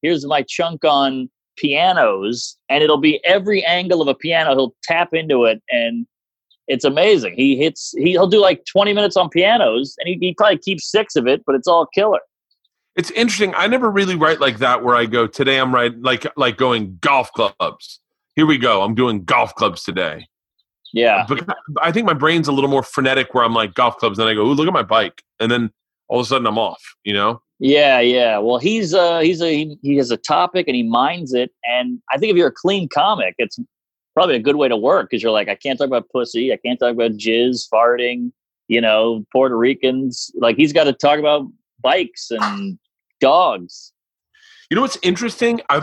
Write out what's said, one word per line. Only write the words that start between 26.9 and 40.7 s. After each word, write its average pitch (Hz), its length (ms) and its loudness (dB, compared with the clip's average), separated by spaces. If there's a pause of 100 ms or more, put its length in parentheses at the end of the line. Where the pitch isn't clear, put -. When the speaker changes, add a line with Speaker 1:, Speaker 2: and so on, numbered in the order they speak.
Speaker 2:
you 104 80 -4
know? 104 280 -2 (200)
Speaker 1:
Yeah, 139 400 4
yeah. 120 380 2
Well, 120 200 0
he's, 185 360 -2
uh, 170 260 2
he's 165 220 0
a, 165 120 0
he, 151 280 -6
he 143 160 0
has 123 120 0
a 113 60 -2
topic 175 500 -2
and 131 80 -4
he 123 80 -2
minds 131 520 -2
it. 123 160 -2 (140)
And 123 360 -4 (100)
I 139 80 -2
think 214 120 0
if 180 60 2
you're 170 120 2
a - 40 -2
clean 185 360 -2
comic, 147 500 -2
it's 117 200 -6 (560)
probably 165 220 2
a 117 40 -2
good 139 160 0
way 143 120 2
to 120 80 0
work 131 340 0
'cause 113 120 -4
you're 113 100 0
like, 104 160 0
"I 101 60 -4
can't 131 240 -8
talk 143 80 -2
about 127 240 -2
pussy. 123 420 -2
I 101 40 -2
can't 120 240 -4
talk 123 120 0
about 117 200 0
jizz, 113 600 0
farting, 120 600 0 (360)
you 117 120 0
know, 110 520 2
Puerto 131 240 2
Ricans." 131 800 -2
Like, 117 200 0
he's 147 160 2